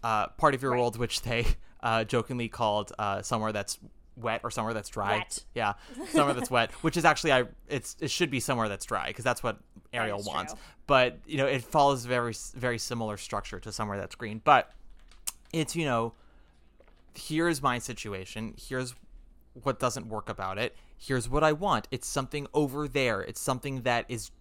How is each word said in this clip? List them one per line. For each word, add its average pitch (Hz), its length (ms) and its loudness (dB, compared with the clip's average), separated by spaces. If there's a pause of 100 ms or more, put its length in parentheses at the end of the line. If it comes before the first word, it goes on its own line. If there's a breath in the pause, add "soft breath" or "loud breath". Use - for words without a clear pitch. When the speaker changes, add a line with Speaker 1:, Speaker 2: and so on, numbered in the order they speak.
Speaker 1:
Uh, 110 240 2
Part 147 260 4
of 123 80 -2
Your 135 100 0
Speaker 2:
Right. 123 80 2
Speaker 1:
World, 120 180 2
which 117 240 -2
they, 117 240 0 (360 soft breath)
uh, 113 220 2
jokingly 117 460 0
called, 104 500 0
uh, 101 220 0
Somewhere 110 320 0
That's 101 260 -4 (380)
Wet 117 260 -2
or 120 80 -4
Somewhere 113 220 -2
That's 107 160 -6
Dry. 104 280 0
Speaker 2:
Wet. - 260 -6 (100)
Speaker 1:
Yeah, 104 200 0 (360 loud breath)
Somewhere 147 240 4
That's 123 180 -2
Wet, 117 200 4
<laughs> - 120 -14
which 160 140 2
is 165 80 2
actually, 156 260 6
I, 127 140 6 (220)
it's, - 340 -6
it 151 100 -2
should 170 180 0
be 123 120 -2
Somewhere 117 280 0
That's 98 160 -6
Dry, 78 280 -4
'cause 113 100 -10
that's 123 180 0
what 113 160 -2 (340)
Speaker 2:
That 120 100 -4
Speaker 1:
Ariel 104 180 -2
Speaker 2:
is 104 80 -8
Speaker 1:
wants. 90 260 -4
Speaker 2:
true. - 80 -14 (260 loud breath)
Speaker 1:
But, 127 380 6
you 151 120 -4
know, 139 100 4
it 135 160 0
follows 139 420 4
very 120 260 0
s-, - 240 -10
very 123 220 -2
similar 113 400 -4
structure - 440 -6
to 110 100 -10
Somewhere 104 260 -4
That's - 180 -8
Green. 110 280 -8
But - 260 8 (840)
it's, 160 240 -2
you 165 80 0
know, 117 280 2 (1000 soft breath)
here's 160 480 0
my 123 180 2
situation, 107 800 -8
here's 127 380 -6 (680)
what 135 160 0
doesn't 123 280 -2
work 107 200 -6
about 95 300 -6
it, 117 180 -4 (220 soft breath)
here's 127 320 -2
what 147 140 2
I 156 100 6
want. 151 380 0
It's - 160 -6
something 143 460 -4
over 147 360 0
there. 123 320 0
It's - 180 -8
something 131 440 -4
that 120 260 2
is 120 320 -6